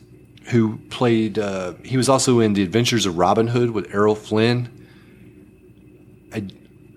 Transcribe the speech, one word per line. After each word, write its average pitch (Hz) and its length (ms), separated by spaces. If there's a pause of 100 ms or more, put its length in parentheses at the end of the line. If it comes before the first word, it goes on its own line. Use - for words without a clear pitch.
(460)
who 113 320 (100)
played, 110 500
uh, 95 360 (100)
he 131 120
was 123 120
also 131 320
in 107 140
The 101 80
Adventures 107 440
of 85 120
Robin 107 300
Hood 120 240
with 104 200
Errol 107 220
Flynn. 117 560 (1600)
I, 101 140 (500)